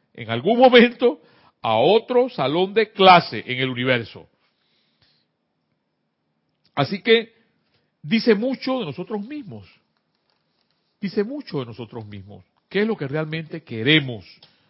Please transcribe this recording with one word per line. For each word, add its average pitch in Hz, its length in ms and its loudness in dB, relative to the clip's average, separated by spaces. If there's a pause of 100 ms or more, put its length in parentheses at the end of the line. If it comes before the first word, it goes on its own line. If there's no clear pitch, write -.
(120)
en 107 180 -14
algún 139 280 -2
momento 240 600 6 (400)
a 113 160 -2
otro 226 520 2
salón 175 460 -4
de 220 180 -2
clase 180 540 6
en 123 120 -8
el 131 100 -4
universo. 120 600 -4 (2500)
Así 165 280 -6
que 226 320 0 (680)
dice 220 320 0
mucho 254 460 -6
de 196 60 -8
nosotros 180 400 -10
mismos. 208 420 -16 (1300)
Dice 202 240 -4
mucho 254 360 -10
de 123 60 -8
nosotros 117 400 -16
mismos. 104 380 -20 (240)
¿Qué 196 140 -2
es 220 40 -2
lo 226 100 -4
que 147 100 -10
realmente 156 560 -10
queremos? 120 640 0 (460)